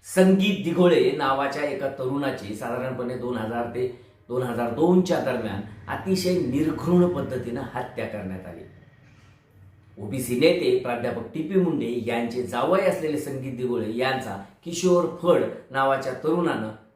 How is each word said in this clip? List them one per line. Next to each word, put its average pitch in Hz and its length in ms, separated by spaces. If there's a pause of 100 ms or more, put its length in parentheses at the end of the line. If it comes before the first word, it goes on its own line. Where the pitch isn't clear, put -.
(140)
संगीत 190 500
दिघोळे 165 460
नावाच्या 139 540
एका 139 240
तरुणाची 131 680
साधारणपणे 127 600
दोन 123 220
हजार 113 300
ते 123 340 (280)
दोन 123 140
हजार 120 280
दोनच्या 175 500
दरम्यान 110 400 (280)
अतिशय 185 440
निर्घृण 160 800
पद्धतीनं 123 460
हत्या 123 460
करण्यात 92 400
आली. 90 140 (1400)
ओबीसी 120 380
नेते 151 380
प्राध्यापक 120 440 (120)
टीपी 180 260
मुंडे 123 460
यांचे 117 360
जावई 143 380
असलेले 156 380
संगीत 131 380
दिघोळे 117 400
यांचा 120 480 (200)
किशोर 175 400 (180)
फड 175 200 (280)
नावाच्या 135 420
तरुणानं 151 560 (280)